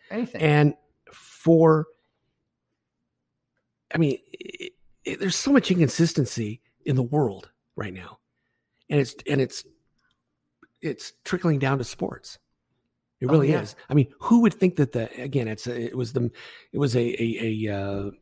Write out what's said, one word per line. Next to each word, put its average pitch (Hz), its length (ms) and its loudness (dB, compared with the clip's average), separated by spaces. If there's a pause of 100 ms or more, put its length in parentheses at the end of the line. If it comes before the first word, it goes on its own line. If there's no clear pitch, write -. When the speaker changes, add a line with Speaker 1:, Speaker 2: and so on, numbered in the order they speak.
(120)
Speaker 1:
Anything. 233 300 -8
Speaker 2:
And 147 320 4 (380)
for, 160 760 4 (2000)
I - 40 -4
mean, 151 220 2 (120)
it, - 420 -14 (300)
it, - 160 -6
there's 185 160 -2
so - 160 0
much 254 200 6
inconsistency 147 880 0 (240)
in 139 100 0
the 127 60 2
world 123 480 -2 (260)
right 92 180 -8
now. - 260 -16 (720)
And 147 80 2
it's, 135 160 -2 (120)
and 139 140 0
it's, - 240 -6 (1160)
it's - 320 -8 (100)
trickling 175 340 0
down 135 220 0
to 123 40 -6
sports. - 540 -10 (840)
It 127 80 -4
Speaker 1:
Oh, 135 40 0
Speaker 2:
really 147 200 6
Speaker 1:
yeah. 147 100 0
Speaker 2:
is. - 140 -12 (140)
I 139 60 2
mean, 139 240 4
who 233 220 4
would 226 120 4
think 180 220 2
that 139 160 0
the, 113 180 -4 (100)
again, 127 280 -2
it's 107 180 -6
a, 123 100 -6
it 120 220 -6
was 120 160 -4
the, 120 160 0 (420)
it - 60 -8
was 135 180 2
a, 123 60 4
a, 113 680 -2
a, 104 80 -4
uh, 98 360 -6 (100)